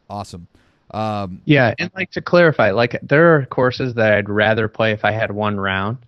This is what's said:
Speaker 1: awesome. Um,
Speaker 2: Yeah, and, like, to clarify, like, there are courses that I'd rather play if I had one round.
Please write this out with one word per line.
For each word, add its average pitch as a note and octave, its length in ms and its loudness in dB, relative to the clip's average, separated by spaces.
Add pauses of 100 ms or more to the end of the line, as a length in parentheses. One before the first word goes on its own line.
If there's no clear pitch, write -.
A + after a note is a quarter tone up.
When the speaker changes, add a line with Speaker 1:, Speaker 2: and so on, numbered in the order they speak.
(100)
Speaker 1:
awesome. G2 380 -14 (420)
Um, G#2 540 -8
Speaker 2:
Yeah, C3 340 2
and, F3 160 -6
like, F#3+ 180 -10
to F3+ 80 -10
clarify, D#3 520 2
like, A#2+ 300 0
there E3 340 4
are C3+ 100 -2
courses B2+ 480 -2
that A2 180 2
I'd G2+ 160 2
rather G#2+ 400 0
play A2 240 -2
if G#2+ 120 -4
I G#2 80 2
had G#2+ 200 -4
one G#2 260 -4
round. G2 380 -2 (100)